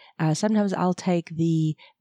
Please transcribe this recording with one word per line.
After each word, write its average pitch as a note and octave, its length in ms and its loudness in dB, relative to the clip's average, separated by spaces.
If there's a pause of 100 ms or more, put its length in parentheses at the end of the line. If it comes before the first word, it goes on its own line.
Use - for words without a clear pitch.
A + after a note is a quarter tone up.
(200)
uh, D#3 140 2
sometimes G#3 400 0
I'll F3+ 200 0
take F3 360 -2
the D#3+ 480 0 (240)